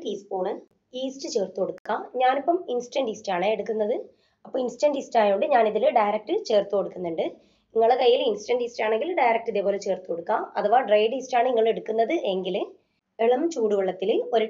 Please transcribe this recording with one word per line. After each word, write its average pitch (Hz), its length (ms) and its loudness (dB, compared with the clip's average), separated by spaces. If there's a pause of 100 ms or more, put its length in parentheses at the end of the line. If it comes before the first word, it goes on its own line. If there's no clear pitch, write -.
teaspoon 196 460 -6 (460)
yeast 262 420 -8
ചേർത്ത് 190 260 -4
കൊടുക്കാം. 208 400 -4 (220)
ഞാനിപ്പം 277 360 2 (100)
ഇൻസ്റ്റന്റ് 247 440 -4
ഈസ്റ്റ് 185 200 -6
ആണ് 180 200 0
എടുക്കുന്നത്. 214 420 -2 (500)
അപ്പോൾ 262 160 -6
ഇൻസ്റ്റന്റ് 277 380 0
ഈസ്റ്റ് - 200 -4
ആയതുകൊണ്ട് 208 280 4
ഞാനിതിൽ 220 360 2 (120)
ഡയറക്റ്റ് 214 380 0 (100)
ചേർത്ത് 208 320 0
കൊടുക്കുന്നുണ്ട്. 175 480 -4 (520)
നിങ്ങളുടെ 226 220 6
കയ്യിൽ 254 260 4
ഇൻസ്റ്റന്റ് 240 420 -2
ഈസ്റ്റ് - 180 -6
ആണെങ്കിൽ 220 260 0 (100)
ഡയറക്റ്റ് 233 320 2
ഇതേപോലെ 196 320 0
ചേർത്ത് 185 260 -4
കൊടുക്കാം. 170 320 -4 (140)
അഥവാ 208 260 2
dried 214 360 2
yeast 262 200 -6
ആണ് 233 100 4
നിങ്ങൾ 226 220 2
എടുക്കുന്നത് 220 440 -2 (160)
എങ്കിൽ 185 260 -4 (640)
ഇളം 247 320 4
ചൂടുവെള്ളത്തിൽ 196 580 0 (240)
ഒരു 220 160 2